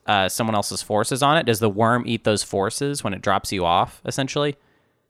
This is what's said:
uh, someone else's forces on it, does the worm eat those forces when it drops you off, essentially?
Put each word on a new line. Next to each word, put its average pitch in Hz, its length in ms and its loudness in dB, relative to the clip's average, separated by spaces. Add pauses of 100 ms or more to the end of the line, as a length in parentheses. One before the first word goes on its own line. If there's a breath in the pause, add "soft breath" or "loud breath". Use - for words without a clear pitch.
uh, 98 240 2
someone 110 260 -2
else's 101 280 -2
forces 110 400 -2
on 143 140 4
it, 160 100 0
does 113 120 2
the 113 100 2
worm 113 360 2
eat 117 200 -2
those 107 180 2
forces 123 600 -2
when 104 100 -4
it 95 80 -8
drops 101 300 0
you 92 140 0
off, 87 400 2
essentially? 143 500 -2 (540)